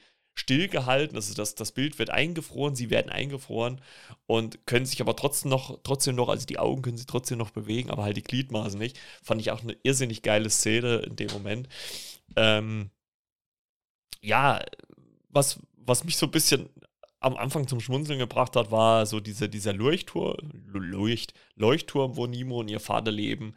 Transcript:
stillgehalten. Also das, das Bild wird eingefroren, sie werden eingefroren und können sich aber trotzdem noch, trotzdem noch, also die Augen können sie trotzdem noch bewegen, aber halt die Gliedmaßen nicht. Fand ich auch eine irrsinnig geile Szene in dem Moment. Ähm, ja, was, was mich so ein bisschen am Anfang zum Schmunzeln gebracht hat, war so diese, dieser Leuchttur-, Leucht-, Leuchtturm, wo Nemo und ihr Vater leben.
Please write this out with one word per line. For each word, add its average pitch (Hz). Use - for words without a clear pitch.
stillgehalten. 143
Also 101
das, 104
das -
Bild 143
wird 113
eingefroren, 147
sie 120
werden 113
eingefroren 127
und 113
können 123
sich -
aber 113
trotzdem -
noch, 131
trotzdem 135
noch, 123
also 110
die -
Augen 135
können 123
sie 120
trotzdem 123
noch 113
bewegen, 110
aber -
halt 101
die 107
Gliedmaßen 110
nicht. 123
Fand 110
ich 113
auch 110
eine 113
irrsinnig 127
geile 110
Szene 117
in -
dem 107
Moment. 104
Ähm, 107
ja, 113
was, -
was 120
mich 170
so 160
ein -
bisschen 147
am 131
Anfang 135
zum 123
Schmunzeln 139
gebracht 123
hat, 113
war 113
so 107
diese, 104
dieser 104
Leuchttur-, -
Leucht-, 98
Leuchtturm, 131
wo 120
Nemo 123
und 107
ihr 107
Vater 110
leben. 107